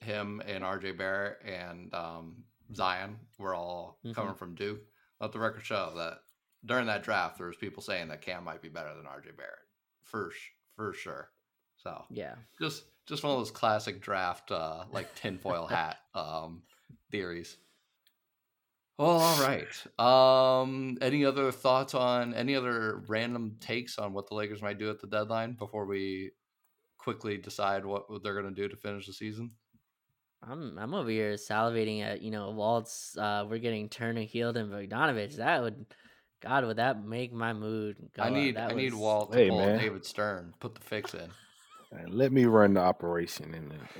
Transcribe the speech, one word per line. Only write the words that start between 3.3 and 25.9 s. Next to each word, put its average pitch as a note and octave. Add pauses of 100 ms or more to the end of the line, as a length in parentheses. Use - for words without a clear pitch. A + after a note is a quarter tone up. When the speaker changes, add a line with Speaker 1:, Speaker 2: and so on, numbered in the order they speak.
Speaker 1:
were F#2+
all F2
Speaker 2:
Mm-hmm. A#2
Speaker 1:
coming G2+
from F2
Duke. G#2 (380)
Let G#2+
the A2+
record A2
show F#2
that E2 (460)
during A#2+
that G2+
draft, F#2
there F2+
was F2
people G2
saying F2+
that D2+
Cam F2+
might E2
be E2
better D2+
than D2+
R C#2
J C#2+
Barrett. G1+ (440)
For G2
sh-, - (240)
for G#2
sure. C#2+ (460)
So, -
Speaker 2:
Yeah. F2+ (240)
Speaker 1:
just, D#3 (220)
just D3
one D3
of B2+
those G#2+
classic G#2+
draft, F#2
uh, E2
like, F#2
tinfoil F2+
Speaker 2:
<laughs> E2
Speaker 1:
hat, D#2+ (160)
um, D#2+ (480)
theories. F2 (1400)
Well, E3
all E3
right. -
Um, C3
any C#3
other C3+
thoughts C3
on, B2
any B2
other A2+
random A2+
takes B2
on G#2
what G2
the G#2+
Lakers G#2+
might G#2
do G#2+
at G#2+
the -
deadline A2+
before G#2+
we F#2+ (680)